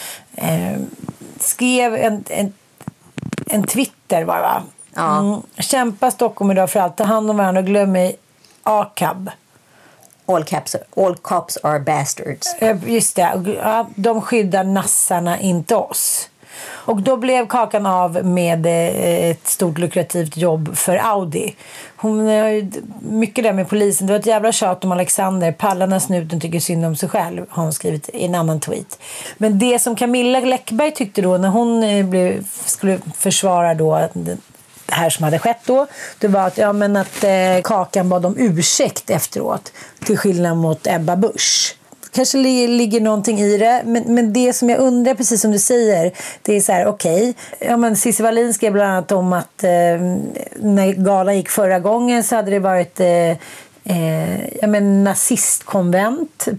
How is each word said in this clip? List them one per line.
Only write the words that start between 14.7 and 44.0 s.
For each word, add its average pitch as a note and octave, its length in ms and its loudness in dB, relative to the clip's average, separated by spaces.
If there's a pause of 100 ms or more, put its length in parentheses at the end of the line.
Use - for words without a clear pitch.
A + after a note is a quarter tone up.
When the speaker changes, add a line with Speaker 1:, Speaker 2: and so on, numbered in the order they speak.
Speaker 1:
inte F3+ 340 0
oss." - 540 -2 (380)
Och - 360 -4
då C4 140 2
blev B3 300 0
Kakan A3 400 0
av F3+ 380 0
med, E3+ 420 2
eh, E3+ 640 2
ett - 180 -6
stort E3+ 300 -2
lukrativt E3+ 580 -2
jobb D#3+ 400 0
för - 200 0
Audi. G3 600 -2 (400)
Hon, A3 320 0
eh, G#3+ 140 4
har A3 60 2
ju G#3+ 140 0
d-, F#3+ 180 -8 (200)
mycket A3 440 -2
där G#3+ 80 2
med F#3+ 160 -2
polisen. G3+ 380 0
Det G3 60 2
var G#3 80 2
ett G#3 60 -6
jävla A3 260 2
tjat F#3 320 -2
om F#3 80 0
Alexander. F#3 600 0
"Pallarna, F#3+ 480 0
snuten, E3+ 400 -2
tycker E3 200 -4
synd E3 240 -2
om D#3+ 120 -2
sig - 120 -4
själv", F3 400 -4
har E3+ 140 -6
hon D#3 100 -2
skrivit - 360 -4
i - 160 -8
en F3 100 -2
annan D#3+ 260 0
tweet. - 380 -8 (380)
Men G#3+ 220 2
det A#3+ 200 2
som A3+ 180 -2
Camilla B3 440 2
Läckberg B3+ 540 0
tyckte G3+ 280 -2
då F#3 140 2
när F#3 120 2
hon, A3+ 340 2
eh, G3+ 240 2
blev, F#3 380 0 (220)
skulle F#3+ 320 0 (200)
försvara F3 560 2
då D#3 380 2
det F3 240 -6 (520)
här E3 220 0
som - 140 -2
hade D#3 140 2
skett A#3 260 -2
då, C4+ 220 2 (320)
det G#3+ 100 2
var G3 180 4
att, F#3 120 -4
ja, G#3 140 2
men G3+ 240 2
att, F#3+ 280 -2
eh, F#3 400 4
Kakan F#3 440 0
bad F3+ 180 2
om G3+ 120 -2
ursäkt G#3+ 720 0
efteråt, - 640 -4 (320)
till G#3+ 140 2
skillnad F3 380 2
mot D#3+ 300 0
Ebba F3 300 0
Busch. - 600 0 (360)
Kanske C4 260 0
li-, B3+ 300 2
ligger A#3 320 2
någonting G#3+ 400 0
i G#3 180 4
det, A#3 260 4
men, A#3 300 0